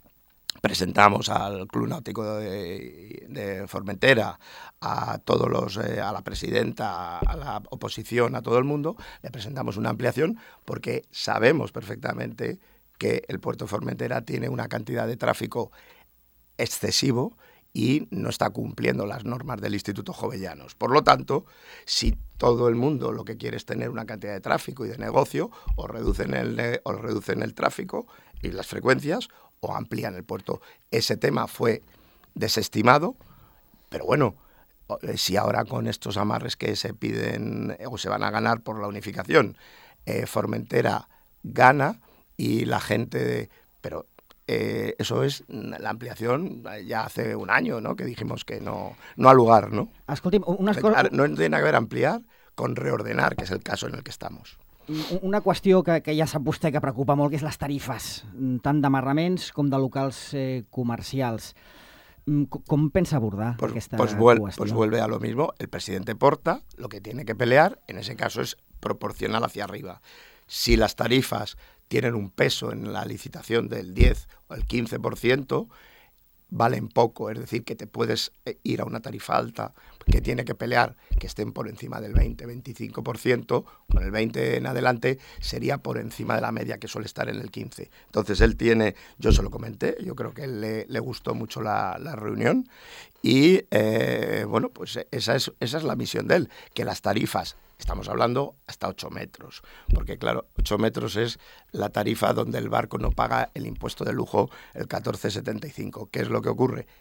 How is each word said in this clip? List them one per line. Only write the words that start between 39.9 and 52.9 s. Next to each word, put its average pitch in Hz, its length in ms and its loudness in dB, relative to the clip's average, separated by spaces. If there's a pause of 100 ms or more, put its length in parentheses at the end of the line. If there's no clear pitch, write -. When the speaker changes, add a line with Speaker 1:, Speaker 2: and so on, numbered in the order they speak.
Speaker 1:
eh, 110 200 -2
Formentera 113 800 -2 (360)
gana 135 560 4 (360)
y 117 280 0
la 117 160 0
gente 113 440 0
de, 120 260 -4 (300)
pero, - 260 -8 (400)
eh, 107 520 -2
eso 120 260 0
es, 139 240 -2
mm, - 320 -8
la 107 100 -6
ampliación, 120 720 -4 (100)
eh, 101 140 -12
ya 110 160 -2
hace 113 320 -4
un 104 160 -6
año, 117 300 2
¿no? 107 160 -4
Que - 80 -6
dijimos 117 400 -8
que 113 160 -10
no, 101 360 -8 (200)
no 131 120 10
ha 135 60 12
lugar, 113 380 10
¿no? 107 180 -2 (160)
Speaker 2:
Escolti'm, 180 400 0
u-, 175 60 0
unes 190 240 2
Speaker 1:
Ar-, - 60 0
Speaker 2:
coses 135 300 6
Speaker 1:
no 135 120 4
tiene 151 260 2
nada 147 120 2
que - 20 4
ver 151 100 4
ampliar 127 480 2 (320)
con 123 220 -2
reordenar, 123 580 0